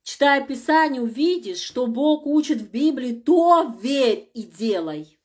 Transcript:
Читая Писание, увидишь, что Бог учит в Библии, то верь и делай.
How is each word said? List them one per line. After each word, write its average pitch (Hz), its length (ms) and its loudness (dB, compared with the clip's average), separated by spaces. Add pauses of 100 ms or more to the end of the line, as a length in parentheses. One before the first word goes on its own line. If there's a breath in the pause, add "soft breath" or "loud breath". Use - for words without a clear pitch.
Читая 277 460 0
Писание, 285 540 0
увидишь, 233 580 -2
что - 280 -4
Бог 294 380 0
учит 294 360 0
в 208 100 -14
Библии, 254 420 -2
то 330 680 2
верь 254 520 0
и 220 100 -12
делай. 165 800 -6